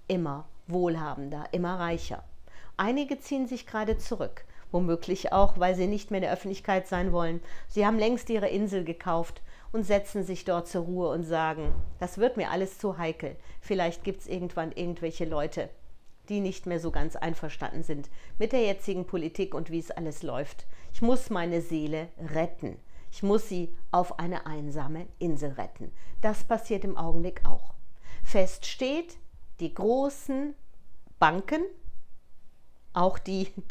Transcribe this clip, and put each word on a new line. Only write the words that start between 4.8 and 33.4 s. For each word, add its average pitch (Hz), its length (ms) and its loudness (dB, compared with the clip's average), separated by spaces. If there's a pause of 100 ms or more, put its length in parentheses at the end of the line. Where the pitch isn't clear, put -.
auch, 196 280 8
weil 180 160 2
sie 180 100 0
nicht 202 240 -4
mehr 202 80 -2
in 185 40 -2
der 135 100 -4
Öffentlichkeit 190 560 -4
sein 180 240 0
wollen. 170 280 0 (280)
Sie 208 180 0
haben 226 120 2
längst 233 300 0
ihre 208 200 0
Insel 196 340 -2
gekauft 170 580 -4 (300)
und 220 140 -2
setzen 202 400 0
sich 180 200 -8
dort 170 220 -2
zur 170 180 -6
Ruhe 180 260 -4
und 165 120 -4
sagen, 160 500 -2 (280)
„Das 180 180 -8
wird 233 180 0
mir 185 140 -4
alles 190 280 -4
zu 185 200 -6
heikel. 165 380 -8 (240)
Vielleicht 175 420 -4
gibt's 196 240 -8
irgendwann 175 460 -6
irgendwelche 170 540 -6
Leute, 151 440 -4 (580)
die 208 120 -4
nicht 190 260 -6
mehr 170 140 -4
so 165 100 -4
ganz - 240 4
einverstanden 160 720 -2
sind 143 260 0 (280)
mit 214 120 2
der 254 120 2
jetzigen 196 440 0
Politik 175 480 -4
und 160 160 -4
wie 165 80 -4
es - 140 -8
alles 160 320 -6
läuft. - 420 -4 (260)
Ich - 100 6
muss 247 280 6
meine 170 300 0
Seele 156 480 -4 (260)
retten. 160 420 -2 (360)
Ich - 100 -6
muss 202 260 2
sie 175 240 0 (200)
auf 175 260 0
eine 170 280 -2
einsame 151 600 -2 (140)
Insel 147 320 2
retten.“ - 400 -6 (280)
Das 214 220 6
passiert 220 400 2
im 202 140 4
Augenblick 165 500 8
auch. - 280 12 (500)
Fest - 420 8
steht, 294 520 -4 (420)
die 165 120 -4
großen 269 800 0 (680)
Banken, 196 420 2 (1300)
auch 185 260 2
die, 190 340 -2 (180)